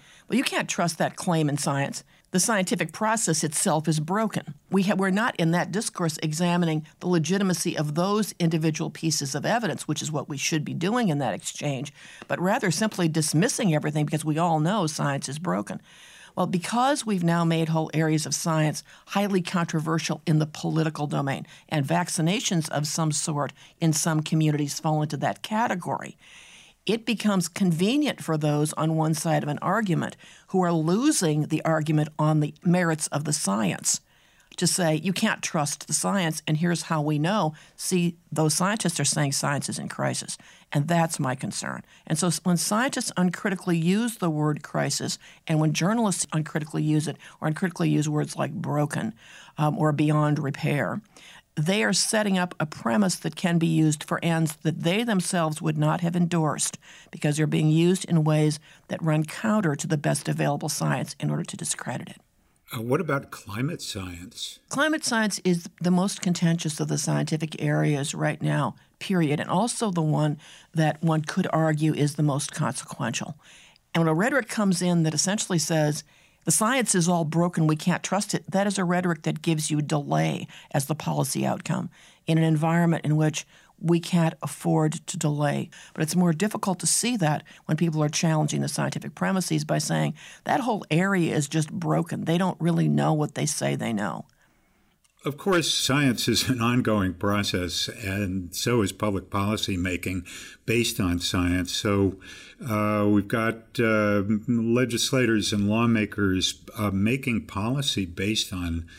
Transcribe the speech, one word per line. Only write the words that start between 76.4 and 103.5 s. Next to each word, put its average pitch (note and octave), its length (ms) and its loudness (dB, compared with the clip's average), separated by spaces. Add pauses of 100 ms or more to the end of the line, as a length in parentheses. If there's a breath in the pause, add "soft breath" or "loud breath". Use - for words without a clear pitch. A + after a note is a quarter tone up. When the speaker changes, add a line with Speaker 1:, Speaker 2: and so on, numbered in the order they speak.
Speaker 1:
"The - 60 0
science A#3 440 2
is F3 140 4
all E3+ 160 2
broken, E3 420 2
we D#3 80 4
can't D#3 280 0
trust G3 300 -2
it," - 160 -6
that G3+ 180 2
is G3 100 -2
a F#3 80 0
rhetoric F3 380 0
that D#3 180 -4
gives D#3 280 0
you D3+ 120 0
delay D3 640 -2 (240 loud breath)
as C#3+ 140 -2
the D#3 100 -2
policy C#3+ 500 -2
outcome - 440 -4 (360 loud breath)
in E3 120 2
an D#3+ 80 4
environment E3 580 2
in D3+ 140 2
which D#3 280 0 (380 soft breath)
we E3+ 160 4
can't E3+ 440 2
afford D#3+ 500 0 (140)
to - 100 -8
delay. D3 500 0 (280 loud breath)
But - 80 -2
it's D#3 120 -2
more F3 180 4
difficult F#3 480 -2
to - 40 -6
see A#3+ 320 0
that D#3 260 2 (220 loud breath)
when D#3+ 120 0
people D#3 260 2
are D3+ 60 2
challenging D#3 520 0
the C#3 60 -2
scientific D3 480 -4
premises F3+ 500 0
by D3+ 140 0
saying, D#3 340 -2 (300 loud breath)
"That C4 180 0
whole A3+ 300 -2
area F3 440 2
is D3 120 0
just D#3 240 -2
broken. D#3+ 540 -2
They E3 120 2
don't F#3 240 0
really E3 260 2
know D3 240 2
what D3+ 220 0
they D3 140 -2
say C#3+ 280 -2
they A2+ 160 -4
know." G2 340 -4 (960 soft breath)
Speaker 2:
Of C#3+ 140 -6
course, F3 340 2
science C3+ 560 2
is A#2 220 2
an B2 120 0
ongoing A2 520 2
process, G2 760 -2
and F#2+ 680 -4
so A#2+ 260 2
is F#2 100 0
public G2 380 -4
policy G2+ 480 -2
making F2+ 480 -4 (400 loud breath)
based A#2 340 0
on F2 200 2
science. F2 520 0
So, G2 440 2 (520 loud breath)
uh, G#2 400 2
we've G#2 200 4
got, A2+ 520 -2